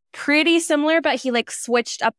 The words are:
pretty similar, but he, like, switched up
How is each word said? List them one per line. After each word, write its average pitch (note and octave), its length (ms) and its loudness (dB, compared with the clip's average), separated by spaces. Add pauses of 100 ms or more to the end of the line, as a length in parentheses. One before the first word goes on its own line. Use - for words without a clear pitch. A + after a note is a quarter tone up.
(120)
pretty D#4+ 480 2
similar, D#4+ 400 0
but C4+ 220 -2
he, C4 80 -4
like, A#3 220 -2
switched - 500 -4
up A3+ 180 -2